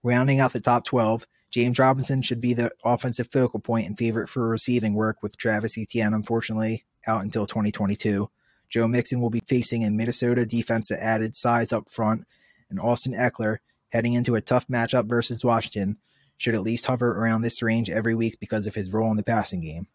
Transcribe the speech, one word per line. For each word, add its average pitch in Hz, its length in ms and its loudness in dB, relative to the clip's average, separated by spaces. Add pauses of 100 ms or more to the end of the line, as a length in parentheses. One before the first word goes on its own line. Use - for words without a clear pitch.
Rounding 131 380 4
out 131 140 4
the 123 60 -4
top 120 260 2
twelve, 113 420 0 (240)
James 123 280 2
Robinson 131 420 4
should 117 200 -2
be 123 120 2
the 117 180 0 (120)
offensive 120 480 0
focal 123 280 2
point 113 280 -2
and 101 100 -8
favorite 117 300 0
for 117 220 -2
receiving 113 440 0
work, 107 300 0
with 104 140 -8
Travis 107 400 -2
Etienne, 107 360 0
unfortunately, 110 720 -2 (240)
out 110 160 0
until 104 240 -2
twenty 104 240 -2
twenty-two. 101 580 0 (400)
Joe 117 180 2
Mixon 120 340 0
will 120 80 0
be 113 180 -2
facing 120 360 0
a 104 80 2
Minnesota 120 540 0
defense 113 440 -2
that 104 120 -4
added 110 340 -2
size 117 360 0
up 107 180 -4
front, 110 360 -2 (440)
and 95 100 -6
Austin 120 340 0
Eckler, 110 440 0 (320)
heading 120 240 0
into 120 200 2
a 107 80 2
tough - 260 0
matchup 120 400 0
versus 117 380 -2
Washington, 107 520 0 (400)
should 113 180 0
at 98 80 -2
least 113 240 -2
hover 123 240 0
around 113 320 0
this - 180 -2
range 113 300 0
every 113 240 0
week 113 240 -2
because 107 260 -4
of 104 80 -6
his 95 180 -6
role 110 200 0
in 107 60 0
the 107 60 -2
passing 104 380 -2
game. 80 340 -10